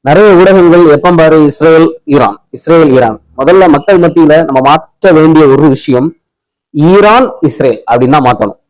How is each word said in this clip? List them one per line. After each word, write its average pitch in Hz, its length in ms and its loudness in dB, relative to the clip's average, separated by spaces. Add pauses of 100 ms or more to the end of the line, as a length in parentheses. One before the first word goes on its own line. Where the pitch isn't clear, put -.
நிறைய 190 340 2
ஊடகங்கள் 175 560 2
எப்ப 147 220 0
பாரு 160 320 2
இஸ்ரேல், 160 600 0
ஈரான், 123 320 -2 (140)
இஸ்ரேல், 156 420 -2
ஈரான். 120 260 -2 (200)
முதல்ல 175 300 0
மக்கள் 160 300 0
மத்தியில 170 460 0
நம்ம 135 240 -4
மாற்ற 160 440 -2
வேண்டிய 156 340 2
ஒரு 139 220 2
விஷயம் 135 400 -4 (680)
ஈரான், 202 520 2 (140)
இஸ்ரேல் 143 400 -4 (100)
அப்படின்னு 127 260 -2
தான் 131 120 -2
மாத்தணும். 107 300 -6 (120)